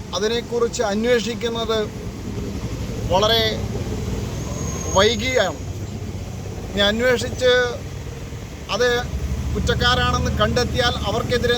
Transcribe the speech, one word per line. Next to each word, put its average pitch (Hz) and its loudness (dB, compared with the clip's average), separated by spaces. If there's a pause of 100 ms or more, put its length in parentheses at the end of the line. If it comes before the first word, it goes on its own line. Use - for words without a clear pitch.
(180)
അതിനെക്കുറിച്ച് 233 2
അന്വേഷിക്കുന്നത് 226 2 (1300)
വളരെ 214 4 (1500)
വൈകിയാണ്. 214 4 (1120)
ഇനി 196 -2 (100)
അന്വേഷിച്ച് 247 2 (1200)
അത് 247 2 (640)
കുറ്റക്കാരാണെന്ന് 247 2 (100)
കണ്ടെത്തിയാൽ 240 2 (160)
അവർക്കെതിരെ 240 2